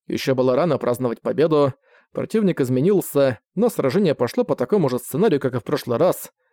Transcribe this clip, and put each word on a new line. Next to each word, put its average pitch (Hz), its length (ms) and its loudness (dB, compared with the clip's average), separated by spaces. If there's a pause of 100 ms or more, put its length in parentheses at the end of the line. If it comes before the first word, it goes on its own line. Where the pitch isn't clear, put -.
Ещё 131 280 -4
было 127 200 2
рано 147 220 0
праздновать 120 460 -4
победу, 143 500 2 (400)
противник 202 480 -2
изменился, 139 800 0 (140)
но 226 160 0
сражение 151 440 0
пошло 123 300 -2
по 147 100 -2
такому 143 360 0
же 123 80 -2
сценарию, 147 420 0
как 127 140 -2
и 123 60 -4
в - 40 -10
прошлый 123 320 -4
раз. 160 340 0 (220)